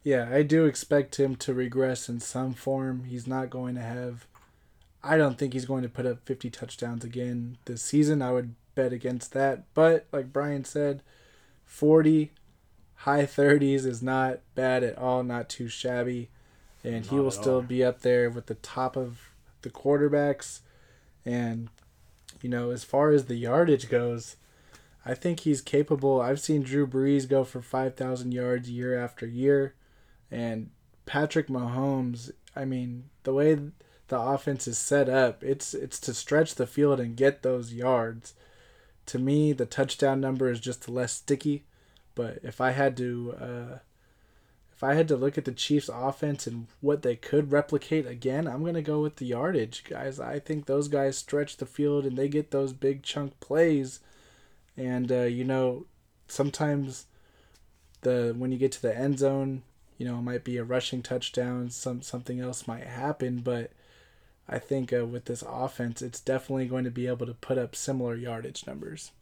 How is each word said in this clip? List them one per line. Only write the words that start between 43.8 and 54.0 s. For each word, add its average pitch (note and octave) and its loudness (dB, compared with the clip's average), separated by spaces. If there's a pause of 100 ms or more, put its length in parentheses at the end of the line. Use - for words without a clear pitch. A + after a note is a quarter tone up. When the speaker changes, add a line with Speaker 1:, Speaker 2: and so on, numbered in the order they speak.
Speaker 1:
if - -14
I C#3 2
had D#3+ 4
to D3+ 4
look C3 0
at C#3+ -4
the C3 -4
Chiefs' C#3+ 0
offense C3+ -4
and A#2 -8 (160)
what D3 0
they A#2+ 2
could C#3+ 0
replicate D3 0
again, B2+ -2
I'm C#3 -4
gonna E3+ -2
go D3+ -2
with D3+ -4
the C3 -8
yardage, B2 -2
guys. C3+ -8
I C3 -6
think D3 -6
those C#3+ 2
guys C#3 2
stretch - -2
the B2+ -6
field C#3+ 0
and B2+ -2
they C#3 2
get D3 -2
those C#3 0
big C3+ -2
chunk C#3+ -6
plays. D3 2 (760)